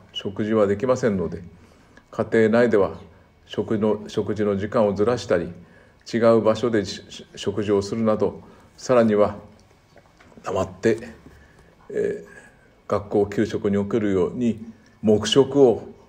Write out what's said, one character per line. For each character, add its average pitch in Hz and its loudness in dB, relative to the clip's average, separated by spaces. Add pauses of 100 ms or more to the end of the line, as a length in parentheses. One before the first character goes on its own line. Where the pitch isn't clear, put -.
(120)
食 104 -8
事 107 -2
は 107 4
で 101 0
き 104 -4
ま 127 2
せ 120 -2
ん 98 0
の 85 -4
で、 85 -10 (680)
家 110 -4
庭 113 4
内 117 4
で 110 2
は 92 2 (480)
食 107 -4
の、 104 -2
食 104 -4
事 104 -2
の 101 0
時 101 -6
間 110 0
を 98 -2
ず 104 0
ら 120 0
し - -12
た 90 0
り、 85 -6 (600)
違 120 -2
う 113 6
場 110 2
所 120 -2
で 104 0
し-、 - -12 (340)
食 101 -4
事 101 -2
を 98 2
す 107 -8
る 113 -4
な 110 2
ど、 95 -4 (340)
さ - -2
ら 117 6
に 110 2
は 101 2 (1080)
黙 95 -4
っ 92 -4
て、 - 0 (920)
え - -4
ー、 - -20
学 101 -2
校 101 0
給 107 -2
食 104 -4
に 101 0
お 101 0
け 107 -2
る 101 -2
よ 90 0
う - -8
に 120 -2 (380)
黙 107 2
食 139 4
を 110 4 (200)